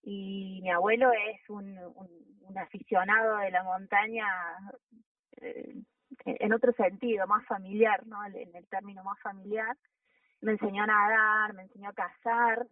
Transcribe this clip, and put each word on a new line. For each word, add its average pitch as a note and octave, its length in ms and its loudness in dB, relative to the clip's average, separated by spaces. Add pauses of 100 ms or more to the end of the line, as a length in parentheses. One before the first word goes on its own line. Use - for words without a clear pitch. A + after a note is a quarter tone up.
y G3 600 -10
mi F#3 80 -4
abuelo A3 420 4
es G#3+ 280 -2 (100)
un, G3 260 -14
un, F3+ 320 -18 (400)
un F#3+ 100 -10
aficionado G#3 800 2
de G3 120 0
la F#3 140 0
montaña, G3+ 600 -2 (1160)
eh, - 320 -12 (500)
en - 300 0
otro A#3+ 180 4
sentido, G3 540 0
más F#3+ 180 2
familiar, G#3 600 2
¿no? G#3 180 -12
En F#3+ 320 -14
el F3+ 120 -18
término G3 360 -10
más G3 160 -8
familiar. G#3+ 560 -6 (640)
Me G#3+ 120 0
enseñó G#3 320 0
a - 20 0
nadar, G#3+ 680 4
me F#3+ 120 -16
enseñó G3 260 -14
a - 20 -18
cazar A#3 800 0